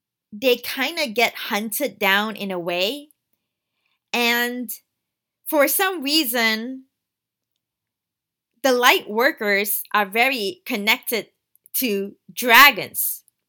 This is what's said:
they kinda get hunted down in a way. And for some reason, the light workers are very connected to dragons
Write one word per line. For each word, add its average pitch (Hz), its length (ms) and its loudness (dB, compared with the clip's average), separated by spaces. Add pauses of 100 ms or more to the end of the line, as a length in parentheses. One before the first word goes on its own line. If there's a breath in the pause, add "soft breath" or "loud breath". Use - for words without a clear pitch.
(320)
they 240 240 2
kinda 294 520 -4
get 220 280 -2
hunted 220 640 -6
down 202 360 0
in 196 140 -8
a 185 80 -6
way. 190 520 -4 (1040)
And 240 600 -2 (760)
for 285 200 2
some 381 340 -2
reason, 247 840 -2 (1800)
the 262 80 2
light 247 380 4
workers 208 760 0 (100)
are 208 120 2
very 226 600 -2
connected 220 640 -2 (460)
to 202 420 -4 (180)
dragons 233 880 4 (260)